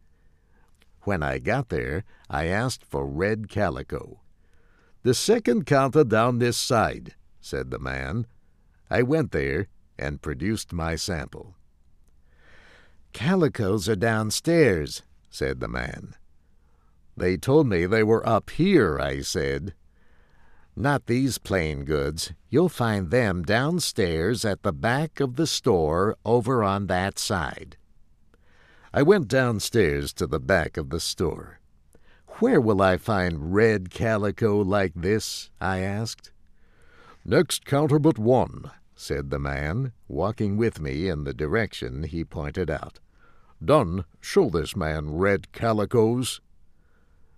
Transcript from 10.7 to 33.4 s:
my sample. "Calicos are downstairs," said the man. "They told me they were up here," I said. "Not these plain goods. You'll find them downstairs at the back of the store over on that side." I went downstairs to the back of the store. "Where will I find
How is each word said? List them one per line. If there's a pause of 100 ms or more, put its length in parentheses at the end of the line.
my
sample. (1600)
"Calicos
are
downstairs," (280)
said
the
man. (1000)
"They
told
me
they
were
up
here,"
I
said. (1000)
"Not
these
plain
goods. (160)
You'll
find
them
downstairs
at
the
back
of
the
store
over
on
that
side." (1160)
I
went
downstairs
to
the
back
of
the
store. (800)
"Where
will
I
find